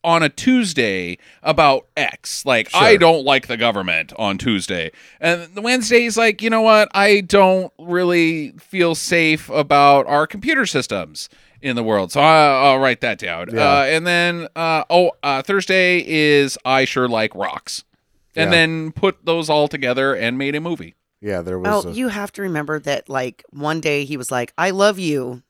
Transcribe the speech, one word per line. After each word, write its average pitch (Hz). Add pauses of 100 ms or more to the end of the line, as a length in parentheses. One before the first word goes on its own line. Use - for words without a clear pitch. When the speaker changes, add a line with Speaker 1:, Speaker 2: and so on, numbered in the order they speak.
Speaker 1:
on 165
a 151
Tuesday 127 (260)
about 147 (100)
X. -
Like, 120
Speaker 2:
Sure. 180
Speaker 1:
"I 214
don't 165
like 135
the 123
government" 95
on 101
Tuesday. 90 (260)
And 170
the 202
Wednesday, 240
he's 226
like, 220
"You 226
know 226
what? 214
I 202
don't 190
really 170
feel 170
safe 156
about 143
our 147
computer 254
systems 92 (320)
in 131
the 120
world. 104
So 139
I, 147
I'll 135
write 131
that 113
down." 87
Speaker 2:
Yeah. 143
Speaker 1:
Uh, 139
and 160
then, 175
uh, 160
oh, 175 (100)
uh, 139
Thursday 180
is 147
"I 131
sure 127
like 110
rocks." - (540)
And 165
Speaker 2:
Yeah. 170
Speaker 1:
then 160
put -
those 165
all 151
together 135
and 117
made 139
a 151
movie. 160 (260)
Speaker 2:
Yeah, 98
there 92
was 202
Speaker 3:
Oh, 87
Speaker 2:
a -
Speaker 3:
you 254
have 202
to 202
remember 151
that, 143
like, 127
one 151
day 147
he 147
was 127
like, 123
"I 180
love 196
you. 131